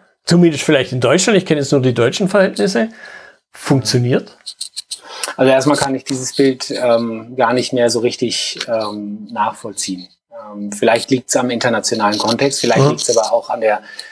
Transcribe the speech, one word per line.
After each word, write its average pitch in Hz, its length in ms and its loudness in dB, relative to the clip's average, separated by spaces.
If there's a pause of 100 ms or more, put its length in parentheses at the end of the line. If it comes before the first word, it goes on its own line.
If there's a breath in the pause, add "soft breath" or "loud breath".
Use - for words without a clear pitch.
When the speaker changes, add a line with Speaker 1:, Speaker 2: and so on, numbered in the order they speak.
(260 loud breath)
Speaker 1:
zumindest 170 380 4
vielleicht 135 280 2
in 127 80 -2
Deutschland, 185 380 4
ich 185 80 2
kenne 151 160 0
jetzt 135 100 -4
nur 143 100 4
die 127 120 2
deutschen 127 340 2
Verhältnisse, 202 640 2 (600 loud breath)
funktioniert? 131 840 0 (1000 loud breath)
Speaker 2:
Also 131 140 4
erstmal 135 260 2
kann 139 180 -2
ich 127 80 -8
dieses 127 320 -8
Bild, 135 360 0
ähm, 117 640 -2
gar 120 180 2
nicht 127 200 -2
mehr 120 160 2
so 113 100 0
richtig, 113 680 -4
ähm, 104 640 -6
nachvollziehen. 98 760 -6 (240)
Ähm, 104 400 -12
vielleicht 117 380 0
liegt's - 260 0
am 123 140 0
internationalen 110 680 -2
Kontext, 117 420 0
vielleicht 113 240 2
Speaker 1:
Mhm. 143 60 6
Speaker 2:
liegt's - 260 -2
aber 110 180 2
auch - 160 -2
an 117 120 -4
der, 107 200 2 (300 loud breath)